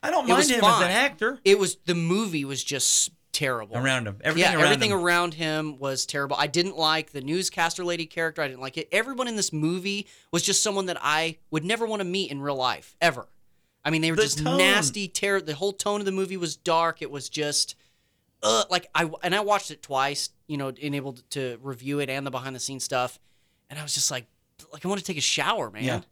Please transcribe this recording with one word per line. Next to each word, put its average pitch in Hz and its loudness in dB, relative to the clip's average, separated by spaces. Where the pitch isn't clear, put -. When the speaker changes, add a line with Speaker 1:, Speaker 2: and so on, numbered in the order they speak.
Speaker 1:
I - -2
don't 311 2
Speaker 2:
It 240 -2
Speaker 1:
mind - 6
Speaker 2:
was - 4
Speaker 1:
him 233 4
Speaker 2:
fine. 202 6
Speaker 1:
as 175 2
an - 0
actor. 254 0
Speaker 2:
It 202 8
was, 185 0
the 175 0
movie 170 0
was 135 -6
just - 0
terrible. 117 -2
Speaker 1:
Around 127 0
him. 101 -8
Everything 165 4
Speaker 2:
Yeah, - 0
Speaker 1:
around - 6
Speaker 2:
everything 208 2
Speaker 1:
him. 196 2
Speaker 2:
around 175 2
him 156 -4
was 135 -4
terrible. 143 -2
I 147 2
didn't 170 -2
like 156 0
the 139 -10
newscaster 170 -2
lady 170 -4
character. 160 -4
I 147 -2
didn't 127 -10
like 131 -8
it. 156 -6
Everyone 240 0
in 233 -4
this 202 -2
movie 180 -2
was 170 0
just - 2
someone 196 0
that 175 -4
I 160 0
would 156 -2
never 220 -2
wanna 214 -4
meet 180 -2
in 139 -8
real 143 -2
life, 123 -2
ever. 156 2
I 151 2
mean, 160 2
they 165 2
were 160 0
Speaker 1:
The 214 6
Speaker 2:
just 165 0
Speaker 1:
tone. 202 2
Speaker 2:
nasty, 196 2
ter-, 196 0
the 156 -6
whole 190 -2
tone 208 -2
of 202 -4
the 196 0
movie 190 -2
was 170 -4
dark. 165 0
It 131 -10
was 139 -10
just, 147 -2
uh, 214 4
like, 180 0
I, 160 2
and 175 0
I 208 2
watched 202 2
it - -16
twice, 139 -2
you 147 -4
know, 139 -2
enabled 135 -6
to 127 -4
review 135 -6
it 139 -2
and 139 -4
the 139 -6
behind 131 -6
the 123 -14
scenes 135 -6
stuff. 127 -2
And 143 -14
I 151 -10
was 147 -4
just 139 0
like, 127 -6
like, 147 -18
I 175 -2
wanna 196 -2
take 175 -6
a 139 -2
shower, 156 0
man. 107 -8
Speaker 1:
Yeah. 123 -2